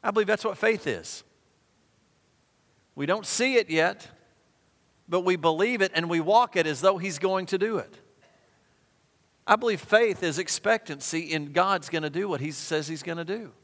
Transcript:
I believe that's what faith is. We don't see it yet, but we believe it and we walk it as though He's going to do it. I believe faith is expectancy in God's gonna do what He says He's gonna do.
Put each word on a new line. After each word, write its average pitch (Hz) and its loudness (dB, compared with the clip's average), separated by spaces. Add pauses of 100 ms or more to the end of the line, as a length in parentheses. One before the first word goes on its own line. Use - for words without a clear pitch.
I - 0
believe 208 2
that's 208 0
what 180 -4
faith 220 0
is. 98 -6 (1700)
We 143 -6
don't 190 0
see 254 2
it 208 4
yet, 160 0 (960)
but 175 0
we 185 2
believe 175 2
it 190 0
and 165 0
we 170 2
walk 208 4
it 160 2
as 139 -4
though 190 6
He's 175 -6
going 190 0
to 190 -4
do 208 0
it. - -8 (1500)
I 208 8
believe 226 0
faith 220 2
is 156 0
expectancy 165 -4
in 147 -4
God's 180 2
gonna 156 -4
do 180 -4
what 147 -4
He 151 -4
says 151 -4
He's 160 -8
gonna 170 -8
do. 185 -10 (100)